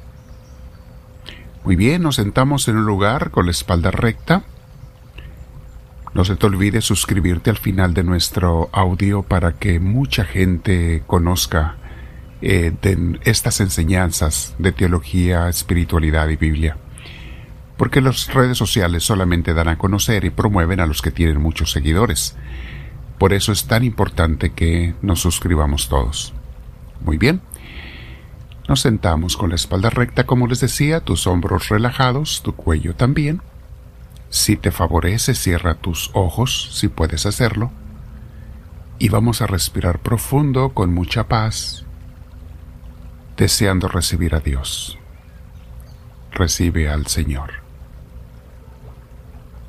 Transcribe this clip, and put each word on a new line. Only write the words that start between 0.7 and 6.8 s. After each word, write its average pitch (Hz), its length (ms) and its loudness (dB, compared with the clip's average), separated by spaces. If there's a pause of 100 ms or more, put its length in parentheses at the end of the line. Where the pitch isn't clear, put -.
Muy 95 140 4
bien, 143 260 4
nos 147 140 2
sentamos 131 520 2
en 110 100 4
un 107 80 2
lugar 107 440 2
con 95 140 2
la 87 80 2
espalda 87 380 2
recta. 120 520 2 (1700)
No 90 100 4
se 95 120 0
te 113 100 2
olvide 101 340 2